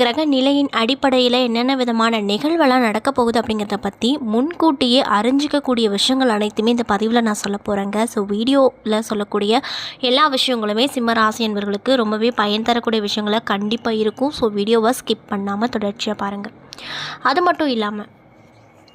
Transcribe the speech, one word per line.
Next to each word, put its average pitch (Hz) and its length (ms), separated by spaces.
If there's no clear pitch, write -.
கிரக 247 320
நிலையின் 277 360
அடிப்படையில 254 680
என்னென்ன 240 340
விதமான 226 480
நிகழ்வெல்லாம் 262 580
நடக்க 214 300
போகுது 233 240
அப்படிங்கிறத 214 460
பத்தி 220 240
முன்கூட்டியே 269 640
அறிஞ்சிக்கக்கூடிய 262 720
விஷயங்கள் 262 400
அனைத்துமே 214 380
இந்த 240 180
பதிவுல 226 360
நான் 208 140
சொல்ல 202 160
போறேங்க. 202 440
So, 208 100
வீடியோல 233 760
சொல்லக்கூடிய 208 520
எல்லா 285 160
விஷயங்களுமே 226 580
சிம்ம 233 260
ராசி 220 280
என்பவர்களுக்கு 202 540
ரொம்பவே 214 300
பயன் 208 280
தரக்கூடிய 233 380
விஷயங்களா 208 320
கண்டிப்பா 208 400
இருக்கும். 254 360
So, 220 180
வீடியோவை 220 340
ஸ்கிப் - 300
பண்ணாம 202 440
தொடர்ச்சியா 208 480
பாருங்க. 202 260
அது 320 180
மட்டும் 311 300
இல்லாம, 208 280